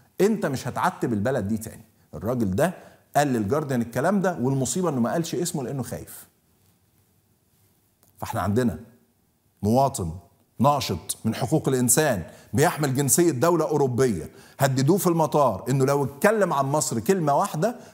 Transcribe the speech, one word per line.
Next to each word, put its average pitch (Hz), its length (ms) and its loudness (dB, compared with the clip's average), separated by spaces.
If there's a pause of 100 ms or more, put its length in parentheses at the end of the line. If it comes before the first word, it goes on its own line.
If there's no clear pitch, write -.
(200)
أنت 196 260 2
مش 135 220 -4
هتعتب 147 440 -2
البلد 107 360 -2
دي 110 100 -2
تاني." - 260 -14 (300)
الراجل 104 360 -2
ده 143 240 0 (420)
قال 147 120 2
للجارديان 127 540 0
الكلام 147 380 0
ده، 175 200 -2
والمصيبة 135 480 -2
إنه 135 120 -2
ما 117 120 0
قالش 165 220 -4
اسمه 165 280 -4
لأنه 127 200 -6
خايف. - 440 -12 (1900)
فإحنا - 220 -6
عندنا 101 380 0 (840)
مواطن 110 480 0 (480)
ناشط 139 680 0
من 110 100 0
حقوق - 340 0
الإنسان 127 540 2 (300)
بيحمل 143 420 2
جنسية 143 360 4
دولة 156 380 2
أوروبية، 127 640 0 (280)
هددوه 139 400 2
في - 80 0
المطار 147 600 2
إنه 135 160 2
لو 143 200 2
اتكلم 202 480 2
عن 139 140 0
مصر 139 340 -2
كلمة 170 380 2
واحدة 196 380 -2 (180)